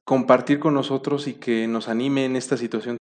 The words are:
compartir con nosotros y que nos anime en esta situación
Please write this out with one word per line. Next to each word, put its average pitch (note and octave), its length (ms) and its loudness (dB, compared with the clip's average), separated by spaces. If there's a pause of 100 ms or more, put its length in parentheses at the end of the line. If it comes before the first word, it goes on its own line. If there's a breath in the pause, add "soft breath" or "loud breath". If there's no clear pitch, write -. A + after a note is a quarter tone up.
compartir C3 560 4
con D3+ 140 2
nosotros C#3 560 -2
y A#2+ 60 -8
que A2+ 340 -2
nos A2+ 180 -4
anime C3 380 0
en C3 100 -2
esta B2+ 220 -2
situación A#2 460 -4